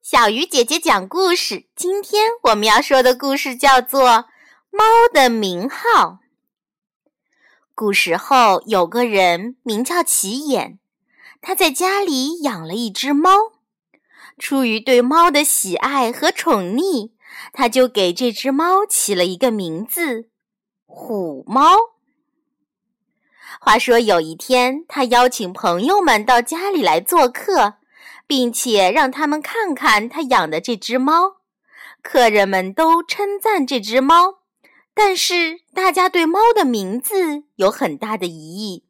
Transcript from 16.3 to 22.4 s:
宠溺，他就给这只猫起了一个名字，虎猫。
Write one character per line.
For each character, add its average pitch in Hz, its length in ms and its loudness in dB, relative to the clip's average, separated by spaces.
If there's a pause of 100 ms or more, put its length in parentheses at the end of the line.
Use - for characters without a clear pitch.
宠 202 420 -2
溺， 269 360 -4 (420)
他 247 160 0
就 254 180 2
给 196 240 0
这 233 220 -2
只 262 180 -4
猫 359 360 0
起 - 280 -4
了 180 120 0
一 185 100 -6
个 247 140 0
名 185 340 -6
字， 254 460 -6 (560)
虎 175 600 -10
猫。 294 300 4 (1800)